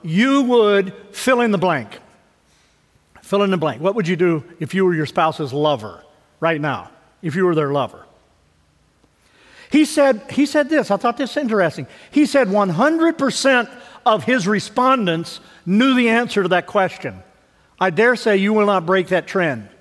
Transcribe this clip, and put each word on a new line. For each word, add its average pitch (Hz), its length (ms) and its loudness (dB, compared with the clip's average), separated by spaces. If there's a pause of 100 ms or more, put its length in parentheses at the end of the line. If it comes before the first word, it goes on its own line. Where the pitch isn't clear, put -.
you 240 420 2
would 208 500 2 (180)
fill 247 300 0
in 233 80 2
the 202 80 0
blank. 151 420 -2 (1200)
Fill 202 220 -2
in 196 80 2
the 185 80 0
blank. 147 240 -4
What 190 140 0
would 180 120 -2
you 180 80 0
do 165 280 0 (160)
if 151 120 -8
you 190 140 2
were 175 80 2
your 156 100 -2
spouse's 156 480 -2
lover 139 500 -2 (380)
right 160 180 0
now, 135 300 -6 (320)
if 151 140 -8
you 185 100 0
were 180 100 2
their 151 160 0
lover? 139 360 -4 (1600)
He 302 140 4
said, 269 460 2
he 277 160 0
said 294 240 0
this. 302 200 0
I 202 60 2
thought 233 220 -2
this 269 180 -6
interesting. 202 500 -2 (240)
He 294 140 2
said 254 260 2
one 202 200 0
hundred 330 480 2
percent 254 500 0 (380)
of 214 180 2
his 226 240 0
respondents 208 920 -2 (260)
knew 226 260 4
the 247 160 2
answer 226 360 0
to 180 40 -2
that 170 180 0
question. 151 560 -4 (560)
I 185 120 0
dare 226 260 2
say 220 220 0
you 202 160 0
will 208 100 2
not 190 220 0
break 185 220 0
that 175 180 -2
trend. 139 420 -4 (120)